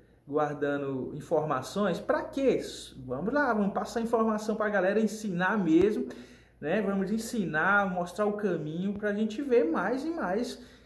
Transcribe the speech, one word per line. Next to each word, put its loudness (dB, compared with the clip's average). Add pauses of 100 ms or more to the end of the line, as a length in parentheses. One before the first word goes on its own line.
(280)
guardando 0
informações. 0
Pra 0
quê? 2 (460)
Vamos -4
lá, 2
vamos 2
passar -2
informação 0
pra 0
galera, 2
ensinar 0
mesmo, 4 (520)
né? 0
Vamos 0
ensinar, 0
mostrar -2
o 0
caminho -2
pra -2
gente -2
ver 4
mais 0
e -4
mais, -4 (240)